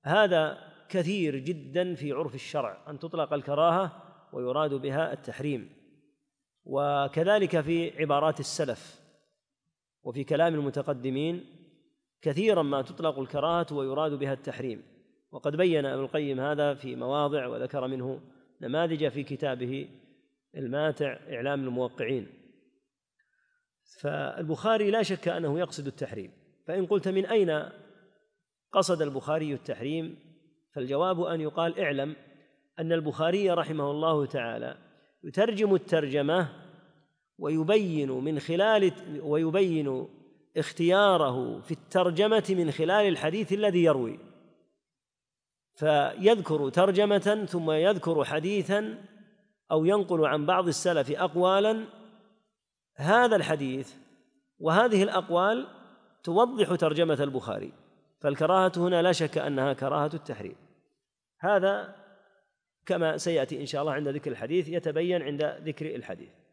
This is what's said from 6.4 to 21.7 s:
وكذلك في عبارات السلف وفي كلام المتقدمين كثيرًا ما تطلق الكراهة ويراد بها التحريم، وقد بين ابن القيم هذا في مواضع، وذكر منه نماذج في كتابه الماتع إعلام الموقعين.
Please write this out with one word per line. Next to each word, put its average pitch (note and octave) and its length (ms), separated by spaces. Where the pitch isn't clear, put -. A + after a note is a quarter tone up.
وكذلك D3+ 1000
في E3 400
عبارات D3 380
السلف - 600
وفي C3+ 200
كلام D#3+ 320
المتقدمين C#3+ 880
كثيرًا F3 420
ما C#3 180
تطلق C#3+ 380
الكراهة D3+ 520
ويراد C#3+ 400
بها C#3 220
التحريم، C3 500
وقد D3 240
بين E3 300
ابن C3+ 180
القيم C#3 360
هذا D3 340
في C3+ 220
مواضع، C#3 520
وذكر B2+ 400
منه C3 340
نماذج D#3 460
في C3 160
كتابه C3 640
الماتع C#3 640
إعلام C#3 340
الموقعين. B2 640